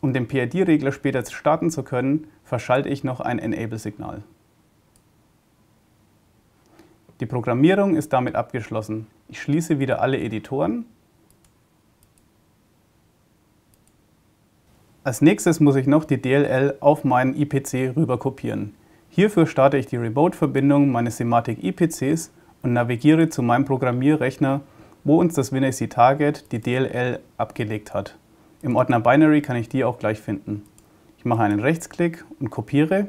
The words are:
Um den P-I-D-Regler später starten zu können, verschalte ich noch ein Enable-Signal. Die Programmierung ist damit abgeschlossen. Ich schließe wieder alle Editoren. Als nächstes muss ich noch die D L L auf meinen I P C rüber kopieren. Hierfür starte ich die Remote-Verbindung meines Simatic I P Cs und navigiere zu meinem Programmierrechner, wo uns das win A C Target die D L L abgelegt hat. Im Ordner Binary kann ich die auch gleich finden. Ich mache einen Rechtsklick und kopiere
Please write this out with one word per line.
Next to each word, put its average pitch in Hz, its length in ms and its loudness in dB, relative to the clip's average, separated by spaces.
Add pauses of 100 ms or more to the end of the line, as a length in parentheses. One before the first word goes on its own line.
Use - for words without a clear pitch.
Um 135 100 0
den 127 140 -2
P-I-D-Regler 139 640 0
später 131 320 -4
starten 160 460 -2
zu 147 140 -6
können, 135 420 -2 (180)
verschalte 127 460 -2
ich 139 140 -6
noch 127 160 -6
ein - 180 -4
Enable-Signal. 110 880 -8 (3000)
Die 127 80 -6
Programmierung 156 680 2
ist 156 160 -4
damit 123 220 0
abgeschlossen. 110 720 -6 (240)
Ich - 100 -18
schließe 156 380 -2
wieder 135 240 -2
alle 131 180 0
Editoren. 143 680 -4 (4000)
Als 127 180 -2
nächstes 165 380 4
muss 143 160 6
ich 131 100 0
noch 147 180 4
die 139 160 -2
D 127 140 0
L 139 120 4
L 135 340 0
auf 147 240 4
meinen 131 320 2
I 147 100 0
P 139 160 -2
C 127 340 -4
rüber 127 220 0
kopieren. 110 560 -6 (360)
Hierfür 185 360 4
starte 139 320 2
ich 127 80 -2
die 127 120 -6
Remote-Verbindung 139 960 2
meines 117 260 -2
Simatic 117 460 -2
I 185 80 -2
P 165 180 0
Cs 160 420 -4 (320)
und 123 100 0
navigiere 135 560 2
zu 147 140 -4
meinem 120 220 2
Programmierrechner, 135 960 0 (420)
wo 151 160 4
uns 170 160 2
das 131 160 -2
win 131 120 0
A 131 80 0
C 120 140 -6
Target 139 680 2
die 117 80 -6
D 120 140 -4
L 131 140 0
L 123 320 -4 (180)
abgelegt 110 560 -6
hat. 95 240 -8 (460)
Im 120 120 0
Ordner 123 240 2
Binary 147 420 6
kann 127 160 -4
ich 113 120 -6
die 131 140 -2
auch 120 140 -2
gleich 110 220 -4
finden. 104 440 -8 (540)
Ich - 80 -12
mache 117 160 0
einen 104 180 2
Rechtsklick 165 640 -4 (140)
und 120 120 -6
kopiere 160 580 0